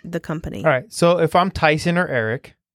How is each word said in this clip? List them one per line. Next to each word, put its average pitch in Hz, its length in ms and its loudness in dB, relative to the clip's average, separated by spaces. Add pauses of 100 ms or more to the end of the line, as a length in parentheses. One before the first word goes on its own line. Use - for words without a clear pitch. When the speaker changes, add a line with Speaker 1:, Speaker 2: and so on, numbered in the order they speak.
Speaker 1:
the 170 160 -8
company. 165 420 -8
Speaker 2:
All 160 80 2
right. 127 200 -2
So 170 280 2
if 160 160 2
I'm 185 160 2
Tyson 160 460 0
or 180 100 0
Eric, 117 480 -4 (200)